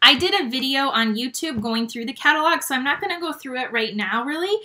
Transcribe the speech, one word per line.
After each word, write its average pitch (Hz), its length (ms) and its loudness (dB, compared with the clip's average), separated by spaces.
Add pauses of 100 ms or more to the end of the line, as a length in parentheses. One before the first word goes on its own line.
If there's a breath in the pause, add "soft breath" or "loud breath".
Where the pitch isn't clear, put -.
I 269 140 8
did 381 180 2
a 311 160 2
video 269 380 0
on 226 260 2
YouTube 247 480 -4
going 226 240 0
through 233 200 -8
the 262 60 -6
catalog, 311 500 2
so 277 120 -4
I'm 254 80 -2
not 285 180 0
gonna 349 200 -4
go 330 120 -4
through 254 280 -8
it 247 100 -6
right 220 240 -2
now, 208 300 -2
really. 330 300 -2 (100)